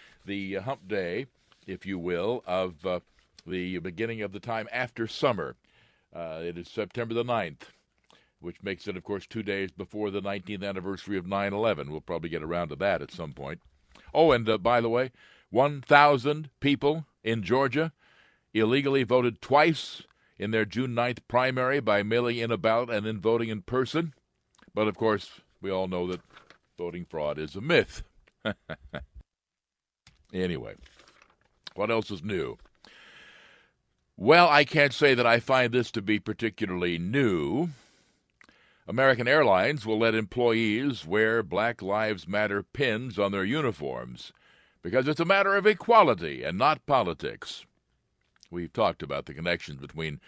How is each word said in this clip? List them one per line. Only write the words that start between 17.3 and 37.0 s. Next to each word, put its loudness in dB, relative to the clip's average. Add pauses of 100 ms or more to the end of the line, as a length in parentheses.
Georgia 2 (640)
illegally 2
voted 2
twice 2 (360)
in -6
their 2
June -4
ninth -2
primary 0
by 2
mailing 0
in -2
a 0
ballot 0
and -2
then -4
voting 2
in -6
person. -2 (640)
But, 0
of -4
course, -2 (200)
we -6
all -2
know -4
that -6 (560)
voting -8
fraud -6
is -8
a -12
myth. 0 (420)
<laughs> -4 (1800)
Anyway, -4 (1000)
what -2
else -2
is -10
new? -4 (1600)
Well, 8
I 8
can't 4
say 6
that 4
I 6
find 2
this 0
to -4
be 0
particularly -4
new. 0 (1200)